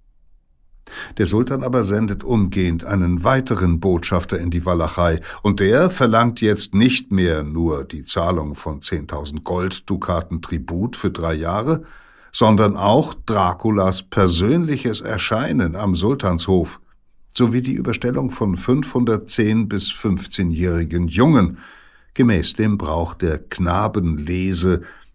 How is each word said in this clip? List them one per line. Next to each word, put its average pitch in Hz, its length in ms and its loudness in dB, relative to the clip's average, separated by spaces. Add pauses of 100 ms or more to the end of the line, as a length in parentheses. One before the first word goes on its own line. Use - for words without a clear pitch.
(1200)
Der 101 80 2
Sultan 123 360 0
aber 127 200 0
sendet 101 400 -2
umgehend 92 640 0
einen 90 380 0
weiteren 104 560 2
Botschafter 90 600 0
in 87 100 -4
die 87 160 -2
Walachei, 85 560 0 (220)
und 101 160 2
der 127 320 4
verlangt 117 500 2
jetzt 107 320 2
nicht 123 380 2
mehr 85 320 2
nur 76 400 -2
die 76 200 -12
Zahlung 82 520 -2
von 73 260 -10
zehntausend 76 640 -6
Golddukaten 87 960 -4
Tribut 87 540 -6
für - 160 -2
drei 82 240 -4
Jahre, 104 480 -2 (480)
sondern 107 460 4
auch 110 380 2
Draculas 95 880 0
persönliches 110 960 2
Erscheinen 113 760 -2
am 98 200 0
Sultanshof 92 840 0 (560)
sowie 123 260 2
die 131 120 -4
Überstellung 127 560 -4
von 98 280 -2
fünfhundert 123 720 0
zehn 110 380 0
bis 98 240 -4
fünfzehnjährigen 85 1160 -2
Jungen, 104 500 4 (560)
gemäß 107 400 2
dem 107 240 0
Brauch 82 380 -4
der 78 240 -2
Knabenlese, 90 1400 -2 (320)